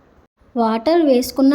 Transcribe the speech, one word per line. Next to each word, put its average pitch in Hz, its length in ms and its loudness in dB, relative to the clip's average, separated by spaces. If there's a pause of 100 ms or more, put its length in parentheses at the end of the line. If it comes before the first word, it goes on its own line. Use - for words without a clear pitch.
(540)
వాటర్ 226 480 0
వేసుకున్న 269 520 0